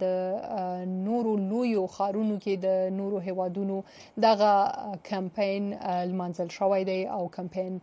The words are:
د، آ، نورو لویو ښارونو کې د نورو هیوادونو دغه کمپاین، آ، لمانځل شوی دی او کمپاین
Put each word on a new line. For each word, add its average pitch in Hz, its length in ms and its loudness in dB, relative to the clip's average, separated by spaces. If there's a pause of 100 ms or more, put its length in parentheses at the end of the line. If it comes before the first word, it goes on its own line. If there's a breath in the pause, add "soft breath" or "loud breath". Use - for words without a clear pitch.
د، - 20 2 (540)
آ، 180 260 -4 (220)
نورو 226 300 0
لویو 208 580 0
ښارونو 208 480 0
کې 196 120 0 (120)
د - 0 - (320)
نورو 196 200 -2
هیوادونو 185 640 -2 (440 loud breath)
دغه 208 260 6 (580)
کمپاین، 196 640 -2
آ، 180 360 -2
لمانځل 180 380 -4 (100)
شوی 196 260 4
دی 185 220 0
او 202 220 -4
کمپاین 185 540 -6